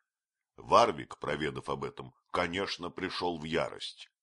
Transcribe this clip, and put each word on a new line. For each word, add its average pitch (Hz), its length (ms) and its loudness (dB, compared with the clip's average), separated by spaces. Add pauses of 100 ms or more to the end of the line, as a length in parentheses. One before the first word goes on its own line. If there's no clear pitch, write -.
(580)
Варвик, 76 600 4
проведав 71 520 -2
об 69 140 -2
этом, 67 300 -10 (180)
конечно, 87 580 -2
пришел 90 480 -2
в 73 60 -8
ярость. 78 680 -4 (140)